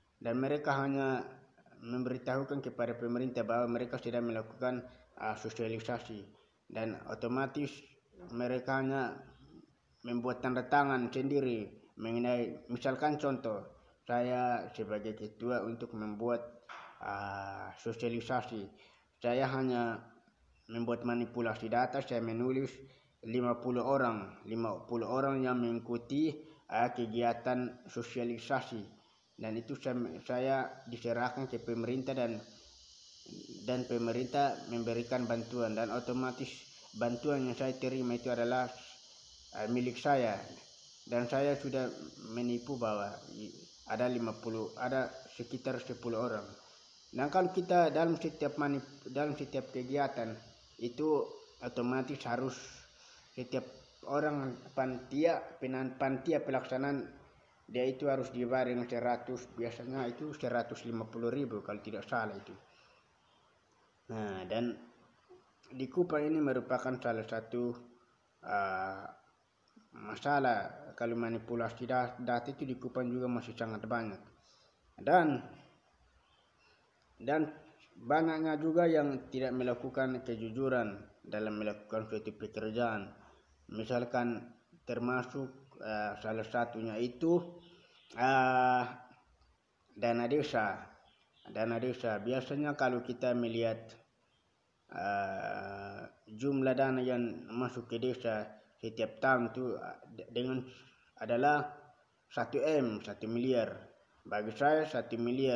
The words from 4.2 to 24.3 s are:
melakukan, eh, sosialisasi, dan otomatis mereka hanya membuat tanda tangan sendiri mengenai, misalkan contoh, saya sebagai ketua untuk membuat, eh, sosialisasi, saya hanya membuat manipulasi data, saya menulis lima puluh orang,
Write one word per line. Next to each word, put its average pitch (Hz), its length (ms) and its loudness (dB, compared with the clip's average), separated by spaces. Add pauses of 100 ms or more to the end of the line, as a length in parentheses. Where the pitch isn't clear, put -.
melakukan, 117 520 -2 (360)
eh, 110 200 -2
sosialisasi, 113 880 -4 (440)
dan 110 280 -2 (120)
otomatis 131 600 0 (640)
mereka 127 480 0
hanya 135 320 0 (880)
membuat 120 400 -2
tanda 127 240 0
tangan 139 460 6
sendiri 131 500 2 (320)
mengenai, 120 720 0
misalkan 135 480 0
contoh, 117 480 0 (400)
saya 123 720 2
sebagai 107 400 -2
ketua 113 480 -2
untuk 117 320 -6
membuat, 110 720 -2 (320)
eh, 98 800 -6
sosialisasi, 117 880 -2 (540)
saya 123 320 4
hanya 120 480 2 (640)
membuat 117 400 0
manipulasi 117 640 0
data, 131 320 2
saya 120 160 -2
menulis 123 480 0 (560)
lima 120 400 2
puluh 123 220 2
orang, 120 580 2